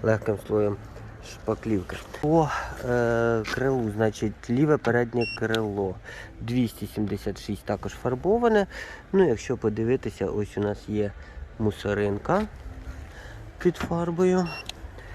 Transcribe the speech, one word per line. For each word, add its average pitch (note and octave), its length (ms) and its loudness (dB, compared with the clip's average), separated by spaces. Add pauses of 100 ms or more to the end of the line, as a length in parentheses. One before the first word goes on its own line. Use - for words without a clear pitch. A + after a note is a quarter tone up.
легким A2 320 4 (120)
слоєм G#2 280 4 (560)
шпаклівки. G#2+ 640 -2 (240)
По, D3+ 280 4 (400)
е, A#2 540 2 (100)
крилу, B2+ 420 2
значить, A2 540 0
ліве D3 280 6
переднє A#2+ 480 2 (140)
крило G#2 560 0 (460)
двісті A2+ 540 0
сімдесят G2+ 500 -4
шість G#2 200 -6
також G#2 260 -2
фарбоване. G3+ 760 2 (460)
Ну, F#3+ 140 8
якщо A#2 300 0
подивитися, A2+ 680 0
ось G2+ 320 -2
у G2+ 40 0
нас G#2 160 0 (100)
є G#2 240 0 (480)
мусоринка G#2 800 0 (1200)
під F3 120 4
фарбою. F3 720 2 (680)